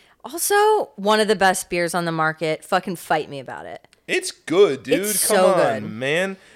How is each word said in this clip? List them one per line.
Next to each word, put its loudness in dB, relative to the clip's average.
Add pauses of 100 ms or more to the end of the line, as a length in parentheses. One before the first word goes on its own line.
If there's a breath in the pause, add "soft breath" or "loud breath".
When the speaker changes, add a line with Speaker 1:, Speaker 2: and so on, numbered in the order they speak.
(260 soft breath)
Speaker 1:
Also, 2
one 2
of 2
the 2
best 0
beers -2
on -2
the -2
market. -2
Fucking -2
fight -4
me -12
about -14
it. -16 (180)
Speaker 2:
It's -4
good, 2
dude. 0
Speaker 1:
It's -2
Speaker 2:
Come 2
Speaker 1:
so 6
Speaker 2:
on, 0
Speaker 1:
good. -10
Speaker 2:
man. -2 (200 loud breath)